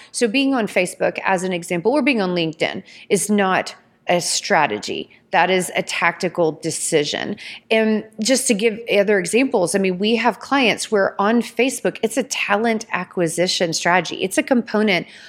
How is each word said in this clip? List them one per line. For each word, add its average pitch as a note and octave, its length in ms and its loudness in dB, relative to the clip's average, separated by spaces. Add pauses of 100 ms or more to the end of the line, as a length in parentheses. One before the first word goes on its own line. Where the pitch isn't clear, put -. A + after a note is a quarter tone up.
(120)
So - 160 0
being C4+ 280 0
on A3+ 100 0
Facebook, F3+ 580 -2
as F#3 200 0
an F#3 100 -2
example, F3 380 -2
or D4 100 2
being B3 200 2
on F#3 100 0
LinkedIn E3+ 500 -2 (260)
is G3+ 220 0
not F#3+ 460 2 (320)
a F3 120 2
strategy. A#2 920 -2 (180)
That F3+ 220 2
is F#3 240 0
a F#3 80 -2
tactical E3+ 680 0
decision. D#3 840 -2 (320)
And A3 340 2 (160)
just A#3+ 280 0
to A#3 80 4
give A3 240 0 (120)
other G3+ 280 4
examples, G#3 560 2
I - 40 2
mean, F#3 200 0
we A3 160 2
have A3+ 240 0
clients B3+ 520 0
where G3 300 0
on A3 220 2
Facebook, A#3 580 -2
it's A3 160 -2
a B3 60 0
talent G#3+ 680 -2
acquisition F3+ 840 -2
strategy. F3 500 0
It's F#3+ 160 -2
a D4+ 40 0
component G#3+ 640 0 (240)